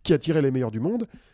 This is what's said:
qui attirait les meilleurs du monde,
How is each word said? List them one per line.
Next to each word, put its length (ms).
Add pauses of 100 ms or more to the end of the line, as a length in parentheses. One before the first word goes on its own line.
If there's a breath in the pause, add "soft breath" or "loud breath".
qui 100
attirait 300
les 80
meilleurs 220
du 80
monde, 260 (280 loud breath)